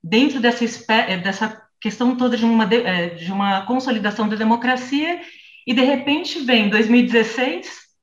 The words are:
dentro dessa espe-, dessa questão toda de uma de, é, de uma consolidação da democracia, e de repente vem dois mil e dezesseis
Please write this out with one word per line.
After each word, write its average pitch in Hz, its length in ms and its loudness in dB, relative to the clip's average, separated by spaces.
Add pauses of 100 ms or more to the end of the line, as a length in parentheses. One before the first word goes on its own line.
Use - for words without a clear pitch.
dentro 247 380 2
dessa 240 240 2
espe-, 220 580 -2
dessa 196 400 -4 (200)
questão 247 340 0
toda 247 220 0
de 226 80 0
uma 226 200 4
de, 220 120 2
é, 180 320 0
de 170 200 -10
uma 196 340 0
consolidação 220 640 -2
da 214 100 -4
democracia, 254 800 -2 (480)
e 240 60 0
de 240 80 2
repente 285 580 0
vem 233 300 2
dois 214 180 2
mil 240 140 6
e - 40 4
dezesseis 254 840 -2 (140)